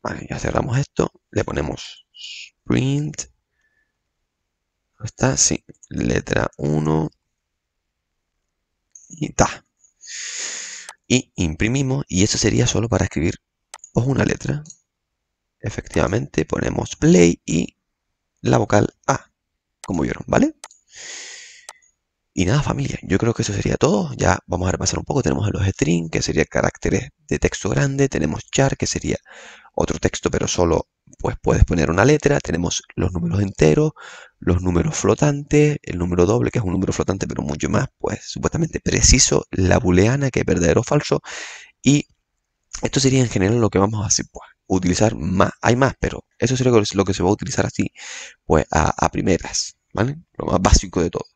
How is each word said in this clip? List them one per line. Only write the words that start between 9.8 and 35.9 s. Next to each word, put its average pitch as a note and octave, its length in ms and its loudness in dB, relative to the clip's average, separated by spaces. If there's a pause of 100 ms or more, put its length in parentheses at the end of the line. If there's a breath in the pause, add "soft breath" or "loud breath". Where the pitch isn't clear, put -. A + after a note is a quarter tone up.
Y B2 260 2
imprimimos, B2+ 720 -2
y F#2 160 2
eso G#2+ 140 0
sería A2+ 300 2
solo A2 200 0
para G2+ 180 0
escribir, - 360 -4 (520)
pues, A#2+ 120 0
una C3 180 0
letra. D3 400 -2 (960)
Efectivamente, - 840 -2
ponemos - 500 -4
play E3+ 500 4
y - 300 -2 (680)
la A#2+ 180 2
vocal G#2 340 2 (140)
A, - 240 -2 (540)
como E2 180 -4
vieron, - 240 -6
¿vale? - 280 2 (1800 loud breath)
Y F2 120 0
nada, C3 180 2
familia, - 400 -4
yo - 140 0
creo A2+ 160 2
que - 80 -4
eso G#2+ 120 -2
sería - 220 -2
todo. E3 400 0
Ya F#2 320 2
vamos F2+ 220 -2
a - 20 0
repasar - 280 -4
un - 60 -8
poco. C#3 180 0
Tenemos C#2+ 280 0
los F#2+ 160 -2
string, F#2+ 420 0
que - 120 -2
sería D#2+ 240 0
caracteres - 640 -2 (180)
de - 120 -2
texto - 300 -2
grande. C#3 380 0
Tenemos - 440 -4
char, C3+ 260 0
que - 100 -4
sería - 300 -4 (580 loud breath)
otro - 240 -2
texto, - 320 -2
pero - 160 -2
solo, E2+ 400 0 (320)
pues, - 220 -4
puedes - 240 6
poner D#2 240 0
una F#2 160 4
letra. C#3+ 340 4
Tenemos - 440 -4 (120)
los F#2 180 -2
números F2 280 -2
enteros, D3+ 500 2 (480 loud breath)
los F2+ 220 2
números E2+ 360 0
flotantes, D3 840 2
el - 140 -8